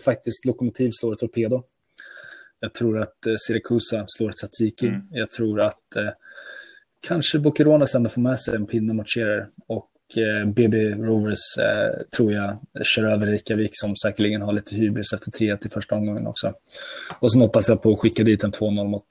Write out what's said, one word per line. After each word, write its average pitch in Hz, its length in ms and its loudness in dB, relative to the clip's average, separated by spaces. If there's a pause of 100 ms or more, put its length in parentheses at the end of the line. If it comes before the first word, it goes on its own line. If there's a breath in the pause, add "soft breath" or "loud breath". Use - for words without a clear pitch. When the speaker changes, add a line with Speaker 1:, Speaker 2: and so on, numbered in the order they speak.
Speaker 1:
faktiskt 120 400 -2
Lokomotiv 123 480 -2
slår 110 220 -4
Torpedo. 117 480 -2 (960 loud breath)
Jag 110 140 -8
tror 110 240 0
att, - 280 -6
eh, 113 80 2 (120)
Siracusa 110 600 -2
slår 110 260 -4
Tsatsiki. - 560 -2
Speaker 2:
Mm. 98 120 -4 (100)
Speaker 1:
Jag 117 200 -6
tror 107 300 -2
att, - 360 -2
eh, 104 120 -2 (1000 loud breath)
kanske 160 300 0
Boquerones 147 560 4
ändå 120 160 2
får - 100 -2
med 127 200 0
sig - 160 -2
en 104 100 -4
pinne 110 260 -2
mot 107 160 -4
Scherer. 107 400 -2 (180)
Och, - 240 -6 (260)
eh, 107 320 2
B 113 200 4
B 107 220 4
Rovers, 107 680 0
eh, 107 440 0 (140)
tror 110 160 4
jag 101 240 -2 (280)
kör - 200 0
över 107 220 2
Reykjavik, 104 460 0
som 101 240 -4
säkerligen 104 460 0
har 104 100 -2
lite 104 220 -4
hybris 107 380 0
efter 107 180 -8
tre 107 200 0
ett 104 160 -6
i - 20 -10
första - 260 -6
omgången 107 320 -2
också. 110 260 -4 (640 loud breath)
Och 120 140 4
sen 127 80 8
hoppas 110 280 4
jag 110 140 4
på 110 100 6
att 104 80 0
skicka 113 240 2
dit 107 200 4
en 104 80 -2
två 107 180 -2
noll 101 180 -2
mot 101 220 -6